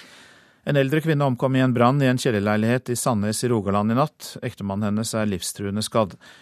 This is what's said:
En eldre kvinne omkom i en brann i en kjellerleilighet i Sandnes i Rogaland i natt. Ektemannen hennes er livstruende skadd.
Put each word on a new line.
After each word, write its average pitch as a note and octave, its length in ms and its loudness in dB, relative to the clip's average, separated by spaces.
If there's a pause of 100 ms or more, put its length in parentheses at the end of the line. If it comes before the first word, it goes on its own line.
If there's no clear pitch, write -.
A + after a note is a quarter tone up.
(600)
En D3 160 -2
eldre C#3 240 2
kvinne D3 240 0
omkom C3 320 0
i C3 60 4
en B2+ 100 2
brann B2 300 4
i C3 40 4
en B2+ 140 2
kjellerleilighet A2 720 0
i - 60 -4
Sandnes G#2+ 420 0
i B2 80 0
Rogaland G#2 420 0
i A#2 60 0
natt. - 380 -4 (100)
Ektemannen G2+ 460 -4
hennes A2 260 -4
er G#2+ 80 -2
livstruende G2+ 560 -4
skadd. G#2+ 320 -2 (280)